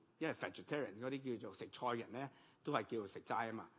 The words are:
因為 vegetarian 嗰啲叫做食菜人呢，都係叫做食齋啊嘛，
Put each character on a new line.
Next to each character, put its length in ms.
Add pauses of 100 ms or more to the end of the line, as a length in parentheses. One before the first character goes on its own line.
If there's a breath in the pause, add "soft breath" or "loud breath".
(200)
因 80
為 60
vegetarian 680
嗰 100
啲 280
叫 120
做 40
食 160
菜 240
人 200
呢， 160 (340 loud breath)
都 80
係 120
叫 160
做 100
食 120
齋 280
啊 20
嘛， 280